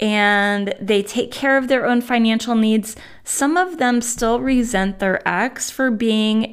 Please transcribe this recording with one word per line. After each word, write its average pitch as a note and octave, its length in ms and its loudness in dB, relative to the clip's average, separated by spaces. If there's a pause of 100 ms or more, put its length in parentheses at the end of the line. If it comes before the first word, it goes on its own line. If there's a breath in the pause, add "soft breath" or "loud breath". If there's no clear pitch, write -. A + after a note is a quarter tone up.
and G3+ 800 2
they G3+ 220 2
take A#3+ 280 -4
care C4+ 280 0
of C4 100 -2
their C4 180 0
own A#3+ 140 2
financial A#3 560 0
needs, A3 400 0 (260 loud breath)
some C#4+ 340 0
of F4+ 220 -2
them B3 220 2
still A#3 400 -2
resent A#3 580 0
their F#3+ 300 0
ex G#3 420 -4
for C4 220 0
being G#3+ 600 2